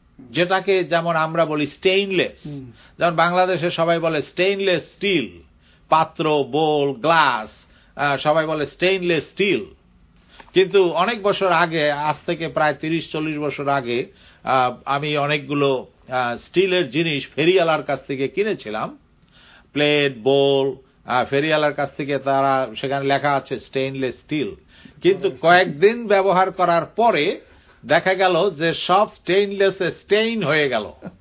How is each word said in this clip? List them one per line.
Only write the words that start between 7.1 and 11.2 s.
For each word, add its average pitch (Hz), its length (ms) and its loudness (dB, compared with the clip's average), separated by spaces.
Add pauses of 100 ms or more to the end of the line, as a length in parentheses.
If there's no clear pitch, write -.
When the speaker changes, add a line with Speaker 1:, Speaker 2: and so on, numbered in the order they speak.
Speaker 1:
আহ, 143 200 0
সবাই 156 280 2
বলে 156 200 -4
স্টেইনলেস 175 580 -2
স্টিল। 165 420 -2 (880)
কিন্তু 180 360 4
অনেক 190 340 -2